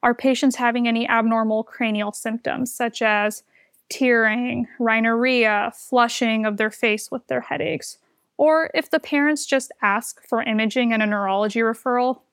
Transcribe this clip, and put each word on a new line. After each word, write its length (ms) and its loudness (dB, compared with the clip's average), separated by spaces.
are 100 4
patients 440 2
having 300 0
any 220 -2
abnormal 540 2
cranial 480 -4
symptoms, 600 -6
such 300 -4
as 400 0
tearing, 800 0
rhinorrhea, 1000 2
flushing 720 0
of 120 -2
their 120 0
face 400 -2
with 160 -8
their 160 -2
headaches? 560 -6
Or 380 4
if 160 -2
the 80 2
parents 480 0
just 240 0
ask 420 -2
for 200 -2
imaging 500 0
and 80 0
a 60 0
neurology 540 0
referral 580 0